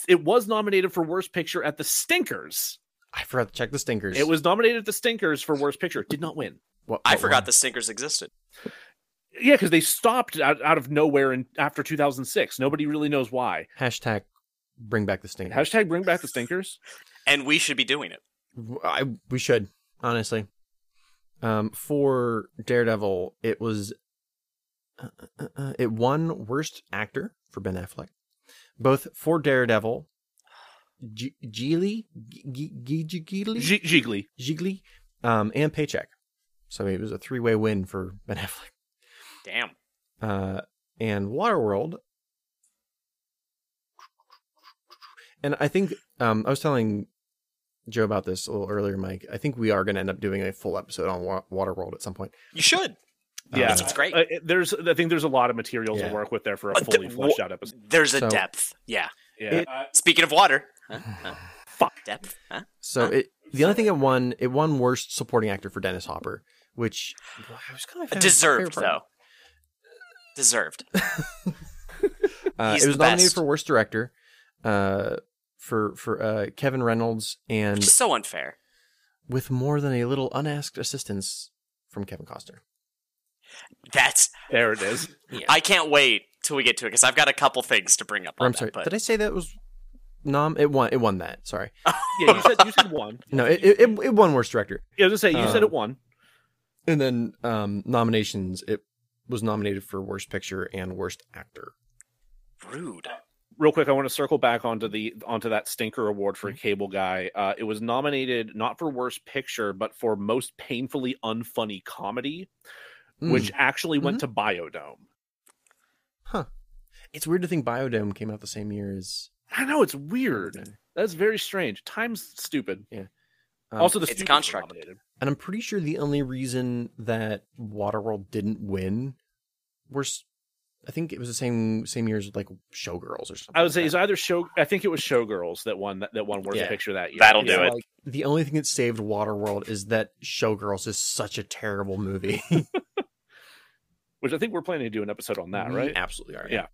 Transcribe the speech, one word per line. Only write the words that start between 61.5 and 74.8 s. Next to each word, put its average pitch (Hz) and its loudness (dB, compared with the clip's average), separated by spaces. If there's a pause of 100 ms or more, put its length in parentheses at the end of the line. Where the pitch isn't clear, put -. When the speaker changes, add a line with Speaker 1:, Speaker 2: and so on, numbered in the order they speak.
Speaker 1:
Fuck. - 2 (100)
Speaker 3:
Depth. - -10 (160)
Huh? - -10 (180)
Speaker 2:
So - -2
Speaker 3:
Huh? - -2
Speaker 2:
it, 135 2 (240)
the 135 2
only 196 4
thing 220 2
it 190 2
won, 127 2
it 123 0
won 147 2
Worst 123 0
Supporting 110 0
Actor 95 -6
for 101 -8
Dennis 92 -4
Hopper, - -10 (320)
which - -6 (240)
I 117 -16
was - -14
kinda 349 -10
a 262 -12
fan 208 -2
of 185 4
Speaker 3:
Deserved, 156 4
Speaker 2:
Favorite. - -2
Speaker 3:
though. 80 0 (1300)
Deserved. - 0 (100)
Speaker 2:
<laughs> - -4 (1080)
Uh, 110 2
Speaker 3:
He's - 4
Speaker 2:
it 139 6
was 143 2
Speaker 3:
the 139 4
Speaker 2:
nominated 117 6
Speaker 3:
best. - 4
Speaker 2:
for 170 0
Worst 147 0
Director, 113 0 (520)
uh, 101 0 (400)